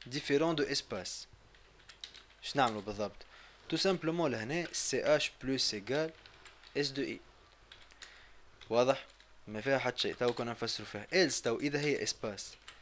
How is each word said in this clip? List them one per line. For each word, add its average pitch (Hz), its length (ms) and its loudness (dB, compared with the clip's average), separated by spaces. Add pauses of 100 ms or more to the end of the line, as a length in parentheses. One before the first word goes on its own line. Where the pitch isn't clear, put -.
ديفيرون 143 500 2
دو 143 80 2
اسباس، 123 640 -4 (1120)
شنو 143 220 2
نعملوا 110 180 2
بالضبط؟ 101 440 -6 (440)
تو 160 80 2
سامبلومون 165 540 2
لهنا 135 400 -2
سي - 320 0
اش 147 280 4 (120)
بلس 127 300 2
ايكال 131 380 -2 (680)
اس 143 120 2
دو 135 120 -4
اي، - 180 -4 (1500)
واضح؟ 123 360 4 (420)
ما 107 140 -6
فيها 135 160 2
حتى 123 220 0
شيء، 85 160 0
تو 123 180 2
كنا 120 180 -4
نفسروا 110 360 -4
فيها. 104 260 -8
ايلس 160 280 4
تو 117 180 0
اذا 143 200 0
هي 143 240 0
espace، - 520 -4 (260)